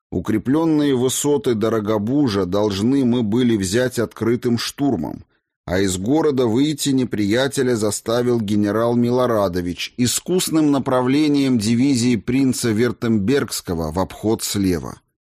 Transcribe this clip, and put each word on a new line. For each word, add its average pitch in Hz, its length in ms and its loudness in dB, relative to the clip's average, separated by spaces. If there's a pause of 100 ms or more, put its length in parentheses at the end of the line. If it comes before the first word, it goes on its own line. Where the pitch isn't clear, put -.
(120)
Укреплённые 139 840 0
высоты 131 580 0
Дорогобужа 110 920 0
должны 107 600 0
мы 120 160 2
были 113 340 2
взять 110 440 -2
открытым 117 580 -2
штурмом, 110 680 -4 (420)
а 92 160 0
из 92 160 0
города 131 500 2
выйти 143 420 0
неприятеля 123 880 0
заставил 117 680 0
генерал 104 540 0
Милорадович 110 1000 0
искусным 156 760 0
направлением 135 880 2
дивизии 120 560 2
принца 120 560 0
Вертембергского 107 1200 0
в 85 80 -2
обход 107 420 -2
слева. 87 580 -2 (340)